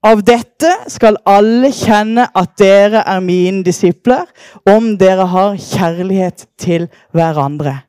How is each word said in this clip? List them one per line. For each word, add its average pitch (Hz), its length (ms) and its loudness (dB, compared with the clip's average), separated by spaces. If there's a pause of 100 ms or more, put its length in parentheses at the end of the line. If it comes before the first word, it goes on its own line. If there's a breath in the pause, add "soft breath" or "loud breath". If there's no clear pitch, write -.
«Av 214 160 4
dette 240 480 -2 (240)
skal 214 320 2
alle 226 480 2
kjenne 220 540 0 (100)
at 180 140 -2 (100)
dere 202 480 4
er 190 160 -4
mine 180 400 -2
disipler, 233 640 -2 (400 loud breath)
om 220 320 2
dere 190 320 2
har 196 260 0
kjærlighet 185 880 -4 (140)
til 170 260 -4 (240 soft breath)
hverandre.» 147 640 -2 (140)